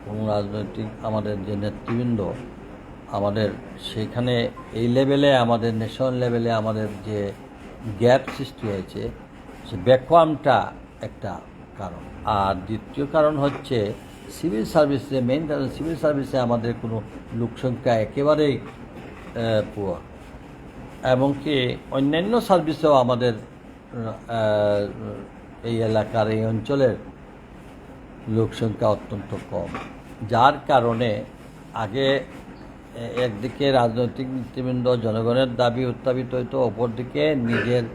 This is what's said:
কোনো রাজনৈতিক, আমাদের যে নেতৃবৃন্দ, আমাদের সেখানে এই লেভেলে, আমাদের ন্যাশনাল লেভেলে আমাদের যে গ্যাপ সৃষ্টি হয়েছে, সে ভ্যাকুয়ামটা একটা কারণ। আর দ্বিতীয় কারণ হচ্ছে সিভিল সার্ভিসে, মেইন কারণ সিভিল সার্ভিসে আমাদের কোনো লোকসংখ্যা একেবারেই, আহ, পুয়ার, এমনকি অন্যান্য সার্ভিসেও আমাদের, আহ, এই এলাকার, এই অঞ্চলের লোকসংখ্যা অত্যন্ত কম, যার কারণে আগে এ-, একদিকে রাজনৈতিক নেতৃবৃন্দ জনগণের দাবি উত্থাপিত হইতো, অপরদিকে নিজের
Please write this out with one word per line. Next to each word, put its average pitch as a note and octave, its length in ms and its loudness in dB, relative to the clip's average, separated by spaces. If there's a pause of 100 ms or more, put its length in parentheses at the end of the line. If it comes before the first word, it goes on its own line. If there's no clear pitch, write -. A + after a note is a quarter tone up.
কোনো G#2+ 240 -4
রাজনৈতিক, G#2 760 -4
আমাদের G#2 380 -2
যে G#2 120 -4
নেতৃবৃন্দ, G#2+ 760 -2 (800)
আমাদের G2+ 380 2 (440)
সেখানে A#2+ 540 0 (240)
এই A2+ 160 0
লেভেলে, C3+ 480 6
আমাদের A#2 380 4
ন্যাশনাল B2+ 400 -2
লেভেলে A#2 380 2
আমাদের A2 360 0 (180)
যে G2+ 260 -2 (680)
গ্যাপ B2 220 8 (160)
সৃষ্টি B2 320 -6
হয়েছে, G2+ 400 -4 (640)
সে G#2+ 140 -6
ভ্যাকুয়ামটা C3 880 6 (280)
একটা G2+ 400 -8 (380)
কারণ। E2+ 460 -12
আর G2 300 2
দ্বিতীয় A2 580 -4
কারণ D3+ 260 4
হচ্ছে C3 540 0 (380)
সিভিল G3+ 340 -2
সার্ভিসে, C#3 560 2
মেইন C3+ 260 2
কারণ C#3+ 220 -2
সিভিল D#3+ 280 -4
সার্ভিসে C#3+ 420 0
আমাদের A#2+ 440 0
কোনো A2+ 200 -4 (320)
লোকসংখ্যা A#2+ 600 0
একেবারেই, C#3 640 2
আহ, - 1040 -4 (120)
পুয়ার, F#2 260 -4 (1000)
এমনকি C3+ 720 2 (140)
অন্যান্য D#3+ 500 2
সার্ভিসেও D#3+ 520 4
আমাদের, B2 400 6 (600)
আহ, A#2 120 -6 (1600)
এই A2+ 200 0
এলাকার, A2 480 2
এই A2 160 2
অঞ্চলের A2+ 500 2 (1300)
লোকসংখ্যা A2 600 0
অত্যন্ত G2+ 480 -4 (140)
কম, F2 180 -4 (600)
যার A#2+ 240 6 (140)
কারণে A#2 580 2 (500)
আগে C3+ 460 0 (760)
এ-, A#2 260 -6
একদিকে B2 520 0
রাজনৈতিক A#2+ 580 2
নেতৃবৃন্দ B2+ 640 0
জনগণের A#2 600 2
দাবি B2 300 2
উত্থাপিত B2+ 480 -2
হইতো, B2+ 280 0
অপরদিকে A#2+ 720 0
নিজের A#2 480 2 (120)